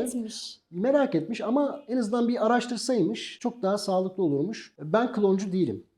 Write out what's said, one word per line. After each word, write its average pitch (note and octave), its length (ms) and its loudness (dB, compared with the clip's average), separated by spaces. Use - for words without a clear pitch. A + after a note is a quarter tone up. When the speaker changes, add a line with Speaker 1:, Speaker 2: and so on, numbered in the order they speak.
Speaker 1:
etmiş. A#3+ 560 -8
Speaker 2:
Merak B3+ 440 2
etmiş F3 260 -2
ama C4+ 480 0
en B3 80 -2
azından A#3 320 2
bir A3 180 2
araştırsaymış A#3 960 0
çok - 220 -6
daha G3 160 2
sağlıklı F#3+ 440 0
olurmuş. D#3 600 -2
Ben A3 300 2
kloncu G3 400 2
değilim, D3 320 0